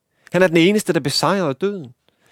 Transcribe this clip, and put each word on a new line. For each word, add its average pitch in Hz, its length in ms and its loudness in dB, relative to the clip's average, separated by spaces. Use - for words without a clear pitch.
Han 180 100 2
er 185 60 4
den 170 100 2
eneste, 190 360 2
der 160 60 0
besejrede 147 540 -2
døden. 185 400 -8